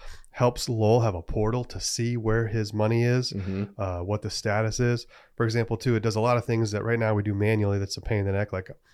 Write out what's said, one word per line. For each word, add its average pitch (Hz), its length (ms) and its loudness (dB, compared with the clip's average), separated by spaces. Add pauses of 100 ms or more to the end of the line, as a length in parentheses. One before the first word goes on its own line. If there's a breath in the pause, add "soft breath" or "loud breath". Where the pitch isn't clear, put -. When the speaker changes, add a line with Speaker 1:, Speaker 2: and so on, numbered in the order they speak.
(300 loud breath)
Speaker 1:
helps - 380 0
Lowell 113 320 4
have 110 160 0
a 85 60 -8
portal 113 420 -2
to 92 160 -12
see 120 360 -2
where 110 300 2
his 107 260 -2
money 107 300 2
is, 123 300 2
Speaker 2:
Mm-hmm. 98 320 -4 (120)
Speaker 1:
uh, 92 240 -4
what 101 220 -2
the 98 80 -6
status 110 480 0
is. 120 300 0 (280 loud breath)
For - 80 2
example, 113 320 0
too, 120 200 2
it 104 80 0
does 113 100 2
a 107 60 0
lot 120 160 4
of 117 80 0
things 117 260 0
that 101 140 -4
right 117 140 0
now 110 160 2
we 104 100 2
do 104 100 0
manually 104 460 2
that's 98 160 -6
a 101 40 -10
pain 104 200 -2
in 98 60 0
the 98 60 0
neck. 101 200 -2
Like, 92 180 -8 (240 soft breath)